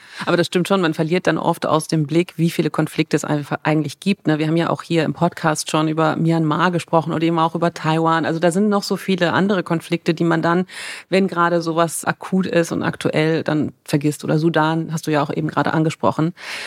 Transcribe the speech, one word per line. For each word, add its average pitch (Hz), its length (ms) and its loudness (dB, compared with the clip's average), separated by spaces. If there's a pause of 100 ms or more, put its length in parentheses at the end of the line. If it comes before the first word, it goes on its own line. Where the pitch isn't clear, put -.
(260)
Aber 175 100 2
das 170 120 0
stimmt 175 180 0
schon, 196 140 0
man 160 140 0
verliert 170 340 0
dann 160 100 2
oft - 260 -2
aus 156 220 0
dem 156 220 0
Blick, 165 300 0
wie 165 120 2
viele 156 200 -2
Konflikte 156 460 0
es 147 80 -4
einfach 147 380 -2
eigentlich 151 380 -2
gibt, - 260 -2
ne? 156 140 2
Wir 156 80 0
haben 165 80 2
ja 170 120 0
auch - 140 -2
hier 165 220 0
im 147 100 -2
Podcast - 560 -2
schon 156 160 2
über 156 300 0
Myanmar 165 560 2
gesprochen 165 400 0
oder 160 120 -2
eben 170 140 2
auch 165 160 0
über 170 180 0
Taiwan. 160 540 0
Also 160 140 -2
da 175 100 4
sind 196 180 2
noch 202 140 2
so 202 140 -2
viele 175 360 0
andere 185 300 2
Konflikte, 170 500 -2
die 165 120 -2
man 165 180 2
dann, 170 240 2 (420)
wenn 190 200 2
gerade 170 340 2
sowas 165 420 0
akut 185 420 -2
ist 170 260 0
und - 100 -2
aktuell, 156 640 0
dann 151 260 0 (140)
vergisst. 147 400 -2
Oder 151 160 0
Sudan, 160 520 2
hast 160 140 -6
du 156 60 0
ja 143 100 2
auch - 100 -2
eben 160 140 -2
gerade 147 280 -2
angesprochen. 160 600 0 (320)